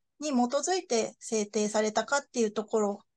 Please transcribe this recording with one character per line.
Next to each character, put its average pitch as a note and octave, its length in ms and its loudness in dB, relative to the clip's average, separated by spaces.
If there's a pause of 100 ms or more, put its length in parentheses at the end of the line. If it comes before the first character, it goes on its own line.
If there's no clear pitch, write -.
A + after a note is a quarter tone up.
(200)
に D4+ 100 -6
基 C#4+ 40 0
づ C#4 440 2
い F4+ 80 -4
て A3+ 340 -2
制 G#3+ 280 -2
定 G#3+ 200 0
さ G#3+ 140 0
れ G#3+ 100 0
た A3 140 0
か C#4+ 140 0
っ - 80 0
て - 120 -4
い A3+ 60 4
う G#3 60 0
と G#3+ 120 -4
こ A3 160 -2
ろ、 G3+ 220 0 (160)